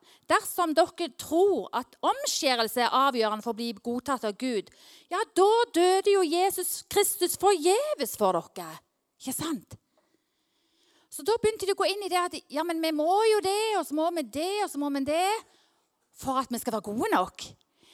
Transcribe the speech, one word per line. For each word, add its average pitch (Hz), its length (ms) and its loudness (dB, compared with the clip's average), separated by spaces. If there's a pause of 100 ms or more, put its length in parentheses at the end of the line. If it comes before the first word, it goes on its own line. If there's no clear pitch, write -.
(320)
Dersom 359 440 2
dere 339 340 2 (100)
tror 339 560 2
at - 240 -8
omskjærelse 262 840 0
er - 100 0
avgjørende 226 480 2
for 240 80 -4
å 208 80 -8
bli 233 160 -6
godtatt 240 480 -4
av 208 160 -4
Gud, 233 320 -4 (400)
ja, 359 80 -2 (160)
da 392 160 6 (240)
døde 370 400 4
jo 381 80 4
Jesus 359 640 -2
Kristus - 540 0
forgjeves 381 800 2
for 185 200 2
dere." 160 400 -12 (400)
Ikke - 160 -8
sant? 302 400 -6 (1400)
Så 294 160 -8
da 427 100 6
begynte 427 300 0
de 392 80 2
å - 20 -10
gå 392 140 2
inn 403 160 -4
i 320 40 -6
det 359 100 2
at, 349 180 -4 (100)
"Ja, 294 160 -2
men 330 160 -2
vi 320 140 0
må 302 160 2 (180)
jo 427 140 4
det, 415 340 0
og 311 80 -2
så 285 140 -8
må 320 160 2
vi 320 100 -4
det, 359 380 -4
og 330 80 -4
så 285 100 -8
må 285 140 -2
vi 269 160 -2
det, 349 160 0 (960)
for 262 180 -2
at 247 100 -4
vi 233 120 -6
skal 226 160 -2
være 208 100 -10
gode 294 240 -2
nok." - 380 -2 (420)